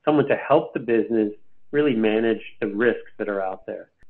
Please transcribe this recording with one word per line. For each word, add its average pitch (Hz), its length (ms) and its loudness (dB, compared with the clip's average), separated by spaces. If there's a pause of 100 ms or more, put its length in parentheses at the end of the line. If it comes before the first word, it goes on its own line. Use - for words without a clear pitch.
someone 147 200 4
to 123 100 2
help - 360 2
the 160 60 -4
business 110 540 0 (380)
really 147 220 2
manage 110 480 2 (200)
the 110 60 -2
risks 107 520 0
that 107 80 -6
are 101 140 -4
out 95 240 -8
there. 98 240 -12 (200)